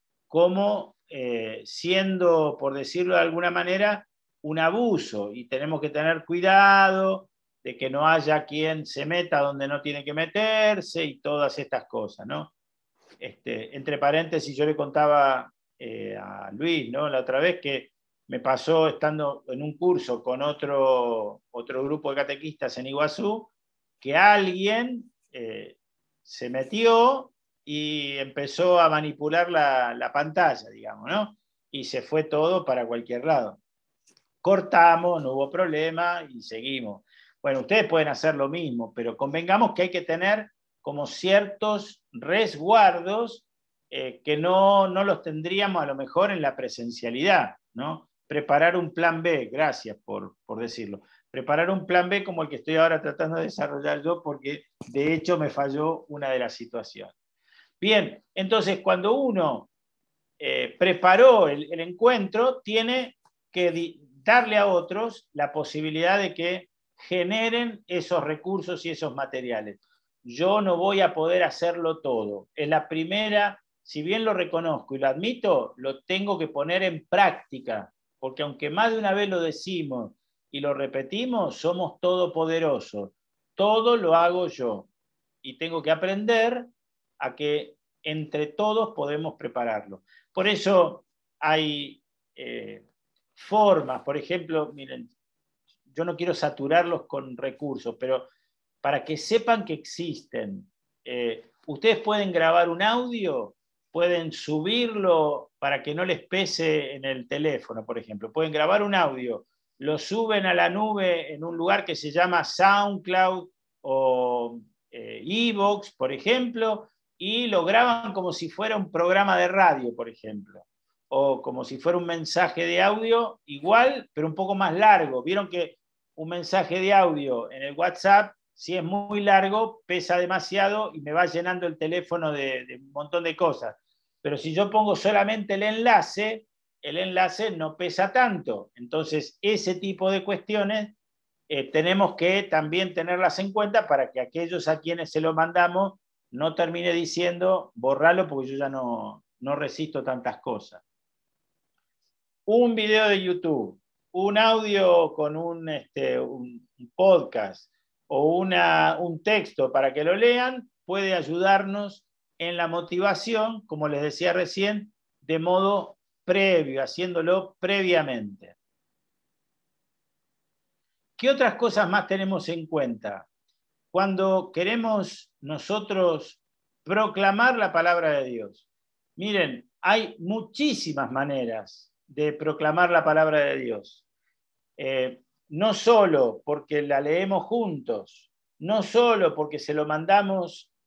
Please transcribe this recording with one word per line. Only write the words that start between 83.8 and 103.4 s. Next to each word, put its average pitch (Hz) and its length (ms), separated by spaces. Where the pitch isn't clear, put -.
lo 170 160
hago 175 320
yo. 113 420
Y 135 160
tengo 165 240
que 156 80
aprender 214 720
a 131 160
que 147 400
entre 151 440
todos 214 480
podemos 147 440
prepararlo. 110 680
Por 190 160
eso 196 560
hay, 151 640
eh, 113 520
formas, 170 680
por 143 140
ejemplo, 156 560
miren, 131 380
yo - 220
no 170 100
quiero 175 180
saturarlos 170 720
con 131 300
recursos, 131 640
pero 131 280
para 143 240
que 156 140
sepan 226 460
que 160 100
existen, 113 960
eh, 120 460
ustedes 214 340
pueden 208 320
grabar 170 360
un 170 140
audio, 214 720